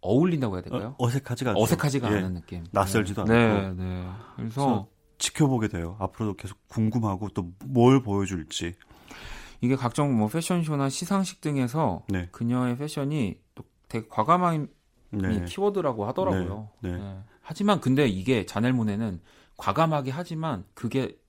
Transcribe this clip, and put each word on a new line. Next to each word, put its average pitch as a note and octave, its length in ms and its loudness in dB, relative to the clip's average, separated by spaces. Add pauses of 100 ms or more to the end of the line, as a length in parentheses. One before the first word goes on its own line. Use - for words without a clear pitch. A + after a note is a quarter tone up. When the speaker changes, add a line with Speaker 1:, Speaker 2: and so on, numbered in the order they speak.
Speaker 1:
어울린다고 B2+ 540 2
해야 F2+ 60 -4
될까요? A#2+ 360 -6
Speaker 2:
어, B2 80 0
어색하지가 B2 460 -2
않죠. G2+ 100 4
Speaker 1:
어색하지가 B2 520 2
Speaker 2:
예. G#2 60 2
Speaker 1:
않은 F#2 160 -2
느낌. F2 360 -10
Speaker 2:
낯설지도 G2 540 0
Speaker 1:
네. A2 100 4
Speaker 2:
않고. G2+ 460 2
Speaker 1:
네, - 20 -4
네. F2+ 260 -6 (280)
그래서 A#2 280 -4
Speaker 2:
그래서 G#2 220 0 (300)
지켜보게 C3 500 2
돼요. F2 320 -4
앞으로도 G2+ 380 -4
계속 G2 200 -12 (120)
궁금하고, G#2+ 600 0
또 F2+ 220 -6 (140)
뭘 B2+ 360 8
보여줄지. G2 720 -4 (880)
Speaker 1:
이게 B2 140 2
각종, B2+ 420 0
뭐, G#2+ 120 2
패션쇼나 D#3 580 -2
시상식 F3+ 540 -2
등에서 C3+ 680 -2
Speaker 2:
네. F2+ 240 -2
Speaker 1:
그녀의 B2 460 -2
패션이 C#3+ 640 -4 (140)
또 - 100 -18 (240)
되게 A2 180 -6
과감함이 E3 600 2 (440)
Speaker 2:
네. F#2 340 0
Speaker 1:
키워드라고 D#3 600 0
하더라고요. G#2+ 640 -2 (100)
Speaker 2:
네. F2+ 120 -4
네. F2 60 -4
Speaker 1:
네. G2 220 -10 (220)
하지만 G3+ 400 0
근데 C3 260 4
이게 G2 380 2
자넬 A#2 260 0
모네는 G#2+ 480 -2 (380)
과감하게 D3 540 0
하지만 D#3+ 520 -6 (120)
그게 B2 420 -4 (120)